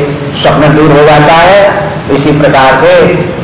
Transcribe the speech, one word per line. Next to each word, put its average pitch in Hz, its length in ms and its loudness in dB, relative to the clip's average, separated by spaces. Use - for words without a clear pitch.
स्वप्न 151 340 0
दूर 156 160 2
हो 147 140 2
जाता 151 280 2
है, 180 240 2
इसी 147 200 0
प्रकार 139 520 0
से 180 100 2